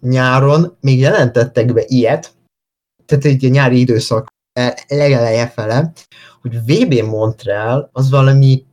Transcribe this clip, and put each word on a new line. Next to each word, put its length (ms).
nyáron 800
még 180
jelentettek 720
be 140
ilyet, 460
tehát 180
egy 260
nyári 280
időszak, 500
e, 360
legeleje 600
fele, 440
hogy 260
V 220
B 60
Montreal 1000
az 180
valami 640